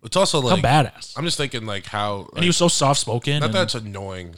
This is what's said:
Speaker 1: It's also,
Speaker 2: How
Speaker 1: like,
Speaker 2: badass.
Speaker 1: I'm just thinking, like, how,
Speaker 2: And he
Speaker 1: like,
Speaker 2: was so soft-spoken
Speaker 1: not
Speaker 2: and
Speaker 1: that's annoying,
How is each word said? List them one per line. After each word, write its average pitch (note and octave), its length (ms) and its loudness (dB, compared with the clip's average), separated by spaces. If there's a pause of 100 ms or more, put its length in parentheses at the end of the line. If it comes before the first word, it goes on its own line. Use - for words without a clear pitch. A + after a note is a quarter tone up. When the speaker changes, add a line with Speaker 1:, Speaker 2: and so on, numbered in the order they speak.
Speaker 1:
It's - 120 -6
also, F#3 260 2
Speaker 2:
How B2+ 140 4
Speaker 1:
like, D#3 80 2
Speaker 2:
badass. C3 540 2
Speaker 1:
I'm D3 80 -4
just E3+ 100 -2
thinking, B2 300 -4
like, G2+ 220 -6
how, G#2 320 -2
Speaker 2:
And - 160 -14
he - 60 -6
Speaker 1:
like, F3 60 4
Speaker 2:
was E3+ 100 4
so F3 120 6
soft-spoken C#3+ 720 0
Speaker 1:
not B2+ 60 0
Speaker 2:
and A2 60 -2
Speaker 1:
that's E3+ 220 0
annoying, G2 640 -10